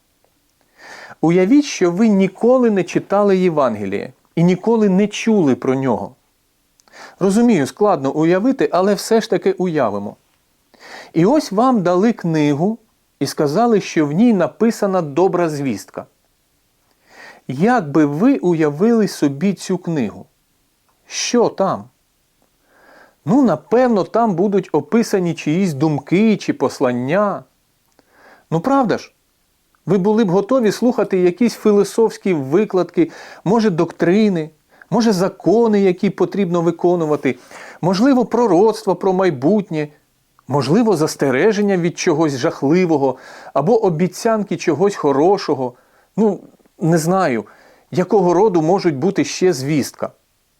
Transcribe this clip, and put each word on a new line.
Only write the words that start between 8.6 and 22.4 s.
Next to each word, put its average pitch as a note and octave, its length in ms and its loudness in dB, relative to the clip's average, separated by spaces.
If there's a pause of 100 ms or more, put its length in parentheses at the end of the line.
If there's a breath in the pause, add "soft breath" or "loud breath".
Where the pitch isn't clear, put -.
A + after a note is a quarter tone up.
але F#3+ 220 0
все A3 280 0
ж - 80 -8
таки F#3+ 220 0
уявимо. A2+ 640 -4 (1000 loud breath)
І D#3+ 120 2
ось D4 260 0
вам A3+ 320 2
дали F3+ 300 2
книгу D#3+ 640 -2 (420)
і C#3 80 -4
сказали, F#3+ 540 0
що D#3+ 240 -2
в C#3+ 60 -2
ній A3+ 220 4
написана F#3+ 680 0
добра E3+ 480 0
звістка. C3+ 560 -6 (1400 loud breath)
Як E3+ 440 0
би D#3 140 4
ви G3 320 2
уявили F3 720 0
собі D3+ 460 -2
цю F3+ 240 -6
книгу? A#2 480 -6 (840)
Що - 420 -2
там? C#3+ 340 -4 (1400 soft breath)